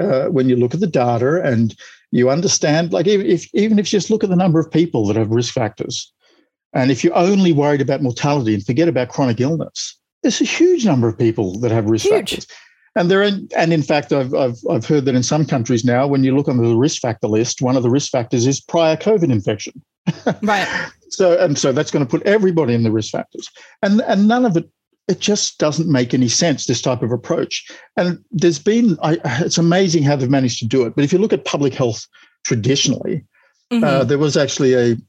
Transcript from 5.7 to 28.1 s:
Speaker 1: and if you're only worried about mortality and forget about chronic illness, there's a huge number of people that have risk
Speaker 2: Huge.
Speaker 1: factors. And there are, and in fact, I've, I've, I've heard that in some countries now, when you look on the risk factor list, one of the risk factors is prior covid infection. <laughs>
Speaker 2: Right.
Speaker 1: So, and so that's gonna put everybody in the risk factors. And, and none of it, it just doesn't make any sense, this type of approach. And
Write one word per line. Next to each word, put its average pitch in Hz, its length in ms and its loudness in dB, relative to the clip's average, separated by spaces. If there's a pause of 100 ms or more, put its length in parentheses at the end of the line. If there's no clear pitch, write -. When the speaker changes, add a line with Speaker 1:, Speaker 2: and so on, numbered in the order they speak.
Speaker 1:
and 131 180 2
if 185 100 -2
you're 170 140 0
only 180 380 4
worried 147 260 2
about 135 240 -2
mortality 131 500 0
and 101 120 -4
forget 160 240 0
about 127 180 -2
chronic 123 320 -2
illness, - 580 -6 (240)
there's 269 200 0
a 269 40 2
huge 330 400 2
number 127 220 2
of 110 100 -4
people 113 440 0
that 120 100 0
have 113 140 0
risk 110 220 0
Speaker 2:
Huge. 415 60 4 (180)
Speaker 1:
factors. - 160 -10 (500)
And 190 120 0
there 190 140 4
are, 208 80 0 (240)
and 165 160 0
in 160 120 2
fact, 147 280 -2
I've, 139 220 -2
I've, 131 240 -2 (120)
I've 120 160 -2
heard 147 200 0
that 131 100 0
in 127 80 2
some 151 220 0
countries 123 400 -2
now, 123 220 2
when 139 180 2
you 131 100 2
look 143 140 0
on 127 80 0
the 117 180 2
risk 139 260 0
factor 120 260 -4
list, 110 340 -2
one 127 160 0
of 123 60 0
the 127 60 2
risk 135 220 0
factors 120 340 -2
is 135 140 0
prior 160 380 0
covid 175 340 0
infection. 107 500 -4 (240)
<laughs> 170 60 -2 (300)
Speaker 2:
Right. 208 260 -2 (420)
Speaker 1:
So, 175 300 2
and 147 180 2
so 147 140 0
that's 143 200 -2
gonna 147 140 0
put 156 180 -4
everybody 185 500 2
in 117 100 0
the 113 80 2
risk 110 200 -2
factors. - 380 -10 (320)
And, 208 200 2
and 202 260 2
none 240 180 2
of 180 120 0
it, 170 120 -4 (380)
it 185 120 -2
just - 400 -4
doesn't 160 300 -2
make 127 240 0
any 127 140 2
sense, 143 380 -2
this 123 160 -2
type 123 220 -2
of 117 80 -2
approach. 131 540 -4 (300)
And 180 240 -2 (120)